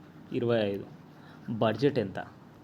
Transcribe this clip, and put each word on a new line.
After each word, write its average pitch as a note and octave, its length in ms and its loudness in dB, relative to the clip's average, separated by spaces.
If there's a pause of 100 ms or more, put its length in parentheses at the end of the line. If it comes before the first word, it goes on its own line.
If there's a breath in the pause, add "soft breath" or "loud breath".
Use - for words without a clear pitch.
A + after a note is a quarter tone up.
(320)
ఇరవై A#2 260 2
ఐదు G2+ 280 0 (640 loud breath)
బడ్జెట్ A#2 500 2
ఎంత? G2 200 -2 (440)